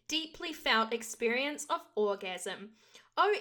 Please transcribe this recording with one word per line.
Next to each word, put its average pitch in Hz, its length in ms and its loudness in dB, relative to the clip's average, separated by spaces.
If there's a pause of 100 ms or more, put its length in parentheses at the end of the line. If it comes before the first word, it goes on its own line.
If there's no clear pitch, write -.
deeply 320 460 -4
felt 226 400 2
experience 247 760 -2
of 330 120 0 (160)
orgasm." 196 800 -2 (420)
O 392 220 6